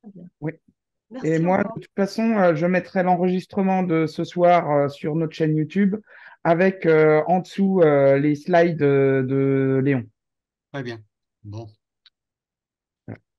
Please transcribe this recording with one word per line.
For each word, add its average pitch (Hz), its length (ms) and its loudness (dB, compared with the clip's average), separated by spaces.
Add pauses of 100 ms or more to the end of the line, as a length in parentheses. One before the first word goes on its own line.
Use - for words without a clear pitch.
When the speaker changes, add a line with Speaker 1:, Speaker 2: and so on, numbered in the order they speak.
Speaker 1:
Très 214 120 -20
bien. 180 160 -20 (120)
Speaker 2:
Oui. 151 100 -6 (600)
Speaker 1:
Merci, 156 160 -8
Speaker 2:
Et 160 100 0
Speaker 1:
au 160 60 0
Speaker 2:
moi, 180 140 2
Speaker 1:
revoir. 202 180 -4
Speaker 2:
de - 60 -12
toute - 140 -20
façon, 220 420 -2
euh, 180 180 4
je 156 100 -2
mettrai 180 380 -2
l'enregistrement 185 800 0
de 160 240 0
ce 160 160 -6
soir, 175 480 2
euh, 143 180 0
sur 151 260 -8
notre 160 180 -4
chaîne 156 220 -2
YouTube 190 400 -2 (480)
avec, 185 420 0
euh, 156 420 4
en 180 120 0
dessous, 190 420 -2
euh, 139 380 4
les 147 160 0
slides, 170 460 0
euh, 135 420 2
de 135 580 0
Léon. 131 220 0 (680)
Speaker 3:
Très 139 100 -10
bien. 113 180 -14 (420)
Bon. 107 260 -16 (1400)
Speaker 2:
Voilà. 107 140 -18 (180)